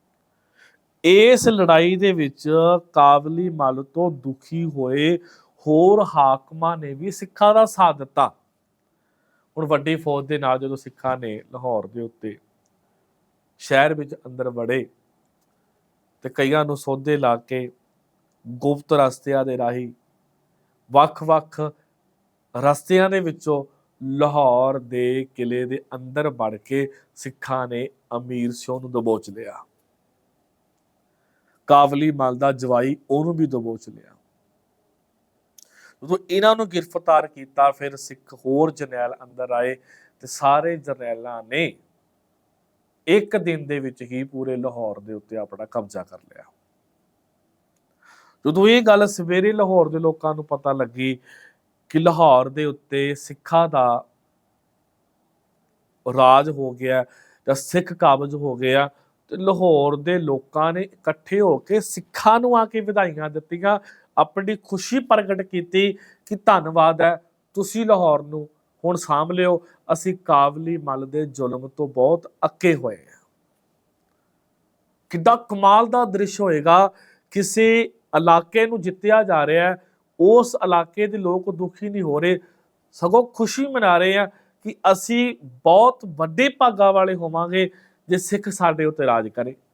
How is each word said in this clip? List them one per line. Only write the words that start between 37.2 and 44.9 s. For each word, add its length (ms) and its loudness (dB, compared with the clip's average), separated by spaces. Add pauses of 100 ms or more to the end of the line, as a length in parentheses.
ਕੀਤਾ, 440 -2
ਫਿਰ 240 -10
ਸਿੱਖ 380 -20
ਹੋਰ 380 -2
ਜਰਨੈਲ 520 -8
ਅੰਦਰ 280 -12
ਆਏ 240 -2 (440)
ਤੇ 80 -20
ਸਾਰੇ 500 0
ਜਰਨੈਲਾਂ 640 -10
ਨੇ 300 -6 (1300)
ਇੱਕ 300 2
ਦਿਨ 280 -4
ਦੇ 140 -6
ਵਿੱਚ 220 -10
ਹੀ 220 -8
ਪੂਰੇ 320 -8
ਲਾਹੌਰ 440 -8